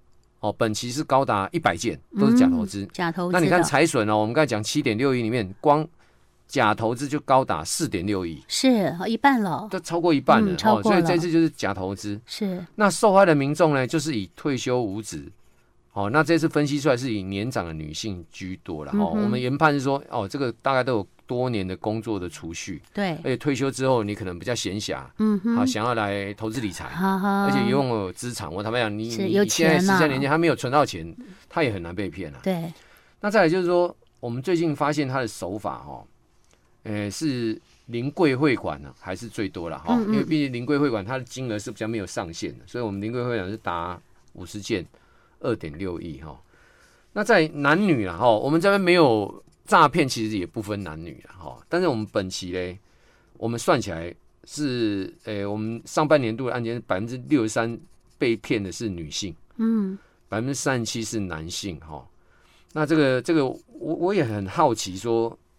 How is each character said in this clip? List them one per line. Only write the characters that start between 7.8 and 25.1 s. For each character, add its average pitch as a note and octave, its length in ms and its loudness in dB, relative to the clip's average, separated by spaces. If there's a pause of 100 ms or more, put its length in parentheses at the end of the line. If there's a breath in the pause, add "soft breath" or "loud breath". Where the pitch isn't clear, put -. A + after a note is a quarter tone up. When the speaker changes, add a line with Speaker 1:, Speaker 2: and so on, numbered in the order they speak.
Speaker 1:
点 F2+ 180 -4
六 F#2+ 180 0
亿。 E2 220 -8
Speaker 2:
是， G#3+ 540 2
哦， F#3 80 -4
一 A3+ 80 0
半 C4 260 4
了。 F#3 260 -2
Speaker 1:
都 F#3+ 120 -6
超 E3+ 200 -4
过 E3 140 4
一 C3+ 60 2
半 C3 240 6
了， G#2 80 0
Speaker 2:
嗯， F3 40 -2
超 G#3+ 240 4
过 G#3 120 2
了。 F#3+ 60 6
Speaker 1:
哦， - 20 6
所 - 0 -
以 E3+ 180 2
这 - 20 2
次 E3+ 120 -2
就 E3 80 4
是 D#3+ 100 2
假 G2 240 -4
投 F#2+ 180 -4
资。 G#2 340 -8
Speaker 2:
是。 F#3 380 -6 (120)
Speaker 1:
那 G#3 120 4
受 G3 240 4
害 G3 140 10
的 D#3+ 80 6
民 C#3 180 2
众 D#3 220 4
呢， C3 100 2
就 D#3 140 -2
是 D3+ 180 -2
以 F#2+ 200 -6
退 C#3+ 200 -2
休 B2+ 240 0
无 G#2+ 220 -4
子， D#2+ 180 -10 (720)
哦， G2+ 160 -2
那 D3+ 120 4
这 E3 160 4
次 D#3+ 100 2
分 D3 160 2
析 C#3+ 140 -2
出 C#3+ 100 0
来 B2+ 80 4
是 B2 160 -4
以 G2 120 -4
年 G2 260 -4
长 G2 160 -4
的 D#2+ 60 -8
女 D#2 200 -10
性 F2+ 380 -10
居 F#2 320 -10
多 D2+ 220 -10
啦， C#2 100 -8
哦， E2+ 200 0
Speaker 2:
嗯 - 40 -2
哼。 - 60 0
Speaker 1:
我 - 40 0
们 B2 120 -2
研 B2+ 180 -2
判 D3+ 140 4
是 C#3+ 80 0
说， C#3 280 0
哦， G2+ 200 -4
这 C#3 100 -8
个 B2+ 140 -2 (100)
大 C3+ 100 2
概 B2+ 120 2
都 B2 140 0
有 F#2+ 80 -4 (200)
多 B2 240 -2
年 G2+ 160 -2
的 F#2 100 -6
工 G#2+ 240 -4
作 G#2+ 200 -4
的 F2 80 -6
储 E2 260 -12
蓄， - 260 -10 (140)
Speaker 2:
对。 G3 220 -2
Speaker 1:
而 - 80 -14
且 C3 120 -2
退 C#3+ 160 -2
休 C3+ 160 0
之 C3 180 -4
后 B2 180 2
你 G#2 100 -4
可 G2+ 100 -8
能 F2+ 140 -8
比 E2+ 80 -12
较 B2 80 -2
闲 G2+ 260 -4
暇， C#2 200 -6 (180)